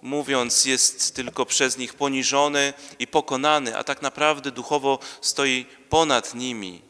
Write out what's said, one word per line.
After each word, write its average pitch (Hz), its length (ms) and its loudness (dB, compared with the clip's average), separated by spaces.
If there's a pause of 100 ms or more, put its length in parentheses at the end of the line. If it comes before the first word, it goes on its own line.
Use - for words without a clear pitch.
mówiąc 131 640 0
jest - 500 0
tylko 123 300 -4
przez 131 320 0
nich 123 160 -8
poniżony 139 800 0 (260)
i 120 80 -4
pokonany, 143 720 0
a 101 60 -4
tak - 180 -4
naprawdę 143 500 0
duchowo 135 480 0 (220)
stoi 127 440 0 (240)
ponad 147 460 2
nimi 110 540 -8